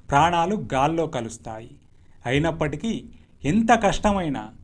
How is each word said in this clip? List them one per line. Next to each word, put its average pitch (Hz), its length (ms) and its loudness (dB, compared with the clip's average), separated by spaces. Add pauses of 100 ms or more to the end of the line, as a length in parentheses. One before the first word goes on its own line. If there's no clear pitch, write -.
ప్రాణాలు 170 460 4 (180)
గాల్లో 156 340 0
కలుస్తాయి. 117 640 -10 (540)
అయినప్పటికీ 151 800 -2 (400)
ఎంత 226 260 2 (120)
కష్టమైనా 170 680 0 (140)